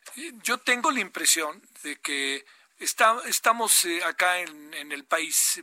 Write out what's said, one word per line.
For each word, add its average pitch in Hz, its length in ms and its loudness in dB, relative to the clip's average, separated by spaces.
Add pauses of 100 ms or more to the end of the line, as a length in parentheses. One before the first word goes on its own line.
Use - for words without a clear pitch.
(420)
yo 247 160 -2
tengo 247 320 0
la 254 100 -2
impresión 165 600 0 (220)
de 147 180 -10
que... 139 460 -4 (320)
Está, 233 480 2
estamos, 233 580 2
eh, 175 200 -2
acá 180 340 2
en, 156 340 -10
en 147 200 -10
el 143 120 -8
país 160 580 0